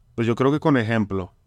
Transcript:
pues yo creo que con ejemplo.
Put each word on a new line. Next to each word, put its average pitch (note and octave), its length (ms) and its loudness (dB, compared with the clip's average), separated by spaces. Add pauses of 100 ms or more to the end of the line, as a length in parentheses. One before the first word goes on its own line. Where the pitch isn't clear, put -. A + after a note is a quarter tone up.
(160)
pues A#2 120 -2
yo A#2 80 0
creo C3 160 2
que D3 80 -2
con D3 180 2
ejemplo. G#2 560 -2 (140)